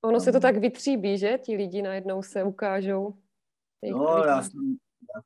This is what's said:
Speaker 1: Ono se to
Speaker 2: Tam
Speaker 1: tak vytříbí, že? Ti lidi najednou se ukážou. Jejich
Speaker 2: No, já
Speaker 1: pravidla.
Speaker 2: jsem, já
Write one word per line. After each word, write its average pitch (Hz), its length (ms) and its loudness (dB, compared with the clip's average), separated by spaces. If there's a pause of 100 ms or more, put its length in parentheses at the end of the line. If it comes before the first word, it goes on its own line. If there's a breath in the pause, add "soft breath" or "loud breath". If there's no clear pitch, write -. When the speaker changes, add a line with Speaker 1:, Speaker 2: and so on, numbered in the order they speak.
Speaker 1:
Ono 226 160 4
se 233 120 2
to 262 80 6
Speaker 2:
Tam 254 120 6
Speaker 1:
tak 202 80 2
vytříbí, 214 580 0
že? 214 200 0
Ti 226 180 -4
lidi 196 260 -4
najednou 190 400 -4
se 196 220 -6
ukážou. 196 760 -2 (640)
Jejich 104 140 -6
Speaker 2:
No, 139 80 0
já 165 180 4
Speaker 1:
pravidla. 139 200 2
Speaker 2:
jsem, 135 340 -4 (400)
já - 100 -14